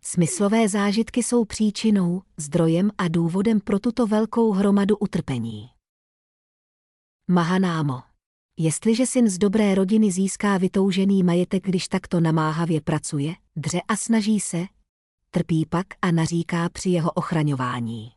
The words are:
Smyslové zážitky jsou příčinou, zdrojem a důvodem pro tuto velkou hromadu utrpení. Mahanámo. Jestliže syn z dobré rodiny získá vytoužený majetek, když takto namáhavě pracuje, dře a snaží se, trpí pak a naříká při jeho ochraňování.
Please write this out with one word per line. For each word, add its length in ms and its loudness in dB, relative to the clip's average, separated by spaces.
Smyslové 680 0
zážitky 540 0
jsou 220 0
příčinou, 760 0
zdrojem 600 2
a 100 -2
důvodem 520 0
pro 200 -2
tuto 280 -2
velkou 440 0
hromadu 460 2
utrpení. 720 -6
Mahanámo. 760 0
Jestliže 480 0
syn 240 2
z 80 -4
dobré 380 2
rodiny 360 2
získá 460 0
vytoužený 680 2
majetek, 400 2
když 240 -2
takto 320 -2
namáhavě 640 0
pracuje, 540 -4
dře 320 -4
a 80 0
snaží 440 0
se, 260 -6
trpí 340 0
pak 220 -4
a 100 0
naříká 580 -2
při 200 -6
jeho 220 0
ochraňování. 1040 -4